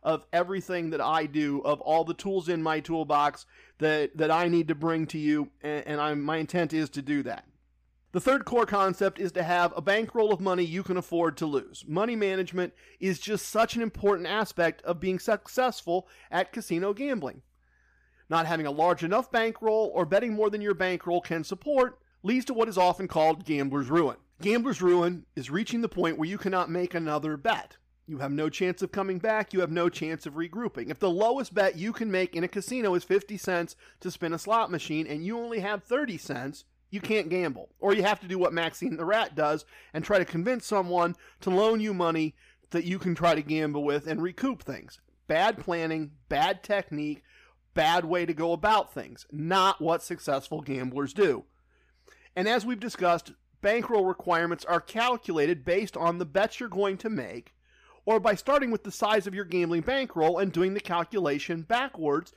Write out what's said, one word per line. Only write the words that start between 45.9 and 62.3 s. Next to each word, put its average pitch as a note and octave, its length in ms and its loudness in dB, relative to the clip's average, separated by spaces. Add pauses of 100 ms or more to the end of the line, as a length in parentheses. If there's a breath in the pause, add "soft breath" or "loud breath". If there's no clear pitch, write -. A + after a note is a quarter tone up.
bad E3+ 340 0
technique, D3+ 580 -4 (520 soft breath)
bad E3 320 2
way E3+ 200 0
to E3+ 80 0
go E3 200 0
about G3+ 400 2
things. - 360 -12
Not F#3 520 2
what E3 200 2
successful D#3 600 -4
gamblers C3+ 520 -4
do. D#3+ 300 2 (920 soft breath)
And F#3 120 0
as A3+ 180 0
we've A#3+ 140 -4
discussed, F3+ 540 0 (280)
bankroll A3 440 2
requirements E3+ 600 0
are E3+ 160 2
calculated F3 840 0
based F#3+ 320 0
on E3+ 220 2
the F3+ 80 -2
bets F#3+ 340 0
you're A#3+ 100 -8
going F#3+ 280 0
to A3 120 -6
make, A#2+ 440 -8 (520 soft breath)
or A3 140 4
by G#3 160 2
starting C4+ 360 0
with A3 120 -2
the G3 80 -12
size G#3 360 2
of G3 60 -10
your G3 120 -6
gambling E3+ 360 0
bankroll F3 560 2
and G3 140 0
doing F#3 220 2
the G#3 60 -2
calculation E3+ 800 -2
backwards E3 760 -2